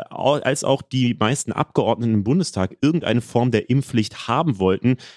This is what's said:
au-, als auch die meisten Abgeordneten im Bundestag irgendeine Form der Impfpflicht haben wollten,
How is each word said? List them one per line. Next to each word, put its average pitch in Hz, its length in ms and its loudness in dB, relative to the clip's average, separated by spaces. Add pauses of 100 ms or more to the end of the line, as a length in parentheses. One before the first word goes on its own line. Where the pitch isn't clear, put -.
au-, - 240 0
als 139 320 -2
auch 139 160 2
die 123 360 0
meisten 113 360 0
Abgeordneten 113 600 0
im 104 120 2
Bundestag 123 560 0
irgendeine 135 400 0
Form 120 300 0
der 110 180 0
Impfpflicht 120 580 -2
haben 127 320 0
wollten, 98 380 2 (200)